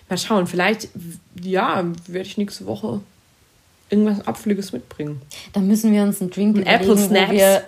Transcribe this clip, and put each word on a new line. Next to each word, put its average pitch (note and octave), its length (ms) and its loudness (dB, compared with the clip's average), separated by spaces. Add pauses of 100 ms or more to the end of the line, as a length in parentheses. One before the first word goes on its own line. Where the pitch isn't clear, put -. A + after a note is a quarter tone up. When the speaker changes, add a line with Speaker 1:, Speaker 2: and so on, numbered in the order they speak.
Speaker 1:
mal F#3 120 -4
schauen, G3+ 260 0
vielleicht, F3+ 440 -2 (520)
ja, F3+ 420 -2 (220)
werd F#3 220 -10
ich - 100 -12
nächste G3+ 300 -6
Woche G#3 320 -6 (880)
irgendwas G#3 380 2
Apfeliges G3+ 460 -4
mitbringen. D3 480 -10 (320)
Speaker 2:
Dann G3 120 0
müssen G#3+ 280 2
wir G3+ 100 4
uns G3+ 180 0
einen F3+ 80 -4
Drink G#3 280 0
Speaker 1:
Ein F#3+ 100 0
Apple G#3+ 240 4
Speaker 2:
überlegen, G3+ 100 6
wo G3 60 0
Speaker 1:
Snaps. F#3+ 240 4
Speaker 2:
wir G3 360 6